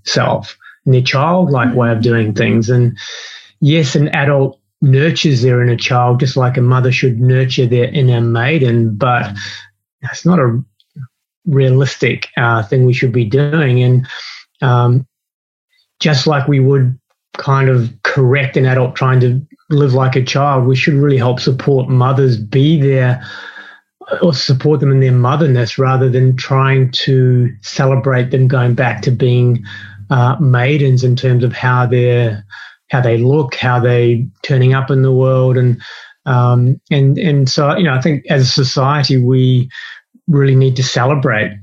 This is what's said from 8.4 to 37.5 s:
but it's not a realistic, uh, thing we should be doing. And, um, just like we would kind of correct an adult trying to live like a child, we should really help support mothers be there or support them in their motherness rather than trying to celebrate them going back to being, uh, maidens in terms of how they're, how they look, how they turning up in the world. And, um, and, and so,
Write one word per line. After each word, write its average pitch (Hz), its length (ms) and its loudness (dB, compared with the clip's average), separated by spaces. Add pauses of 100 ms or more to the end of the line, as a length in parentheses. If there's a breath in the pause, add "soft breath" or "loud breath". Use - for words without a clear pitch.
but 120 340 -2 (720 loud breath)
it's - 220 -8
not 175 140 2
a 123 240 0 (840)
realistic, 135 920 0
uh, 117 260 0
thing 127 220 0
we 123 80 2
should 127 180 -2
be 120 140 0
doing. 135 580 0
And, 127 240 2 (540 loud breath)
um, 123 440 2 (1000)
just 151 240 0
like 139 200 0
we 143 120 2
would 131 400 2 (380)
kind 135 320 0
of 123 200 0 (140)
correct 135 540 0
an 135 80 2
adult 127 300 0
trying 127 260 2
to 127 200 0 (280)
live 143 240 2
like 131 220 0
a 131 80 0
child, 135 440 0
we 131 80 2
should 147 180 0
really 139 240 2
help 127 220 -2
support 135 500 -2
mothers 127 480 2
be 131 420 0
there 131 440 0 (960 loud breath)
or 170 120 2
support 143 480 0
them 139 100 2
in 135 80 2
their 127 140 2
motherness 127 680 0
rather 131 300 0
than 127 260 2
trying 131 560 0
to 127 580 0 (120)
celebrate 131 680 -2
them 131 160 2
going 123 280 0
back 117 260 -2
to 139 100 -2
being, 123 520 0 (460 loud breath)
uh, 127 300 0
maidens 131 640 2
in 123 120 2
terms 123 280 0
of 120 100 -2
how 127 340 0
they're, 120 580 0 (460 loud breath)
how 127 100 0
they 117 160 0
look, 131 380 0
how 123 240 -2
they 120 480 0 (140)
turning 131 320 2
up 135 180 -2
in 135 100 2
the 131 100 2
world. 131 460 2
And, 123 240 0 (440 loud breath)
um, 123 540 2 (120)
and, 139 260 2
and 143 320 0
so, 151 280 -2